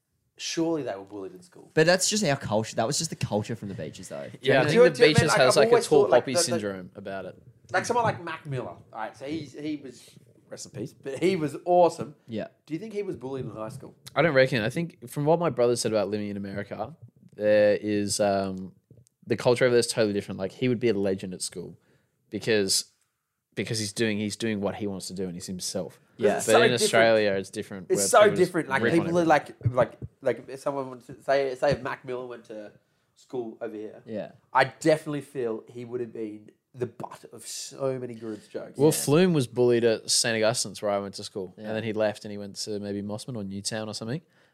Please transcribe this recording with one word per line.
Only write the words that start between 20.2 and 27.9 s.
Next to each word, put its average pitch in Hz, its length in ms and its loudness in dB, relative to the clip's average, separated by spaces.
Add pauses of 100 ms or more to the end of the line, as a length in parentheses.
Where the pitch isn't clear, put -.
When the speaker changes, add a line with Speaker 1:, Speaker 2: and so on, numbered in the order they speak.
Speaker 3:
Like, 95 140 -4
he 127 160 -2
would 117 100 0
be 120 100 2
a 107 40 2
legend 98 400 -2
at 87 80 -12
school 90 360 -10 (520)
because, 104 560 0 (720)
because 110 240 -4
he's 104 140 -6
doing, 110 240 0
he's 104 180 -4
doing 110 240 -2
what 95 160 -2
he 104 120 -6
wants 95 200 -8
to 92 60 -14
do 92 120 -6
and 87 100 -6
he's 90 120 -12
himself. 90 520 -8 (180)
Speaker 2:
Yeah. - 200 2
Speaker 1:
It's - 100 -6
Speaker 3:
But - 60 6
Speaker 1:
so - 40 8
Speaker 3:
in - 60 6
Speaker 1:
different. 120 200 2
Speaker 3:
Australia, 110 500 4
it's 98 160 -4
different 101 400 -10
Speaker 1:
It's 185 100 2